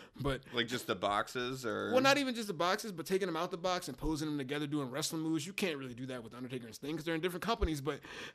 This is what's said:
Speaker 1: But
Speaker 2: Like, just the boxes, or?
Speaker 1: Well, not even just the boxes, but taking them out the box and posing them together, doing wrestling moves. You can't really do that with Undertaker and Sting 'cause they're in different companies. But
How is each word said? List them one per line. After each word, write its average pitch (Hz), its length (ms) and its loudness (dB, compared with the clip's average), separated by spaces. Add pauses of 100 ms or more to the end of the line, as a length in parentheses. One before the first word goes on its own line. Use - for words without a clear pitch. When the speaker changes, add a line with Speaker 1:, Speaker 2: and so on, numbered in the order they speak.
(200)
Speaker 1:
But 131 220 0 (100)
Speaker 2:
Like, 120 160 2
just 120 200 -2
the 113 80 2
boxes, 120 720 0
or? 101 260 0
Speaker 1:
Well, 254 80 8
not 277 160 8
even 262 160 2
just 226 140 -4
the 190 80 -2
boxes, 190 360 2
but 165 140 -6
taking 190 220 2
them 165 80 0
out 160 160 0
the 180 80 -6
box 180 300 0
and 123 60 -6
posing 156 320 0
them 147 120 0
together, 143 260 -2
doing 143 240 0
wrestling 156 320 -2
moves. 160 240 2
You 190 80 -8
can't 170 240 0
really 131 160 -6
do 127 140 -8
that 127 160 -6
with 113 100 -14
Undertaker 123 320 -6
and 110 80 -12
Sting 147 220 -4
'cause 156 100 -4
they're 165 80 2
in 160 80 2
different 175 220 0
companies. 170 360 2
But 139 200 -2 (360)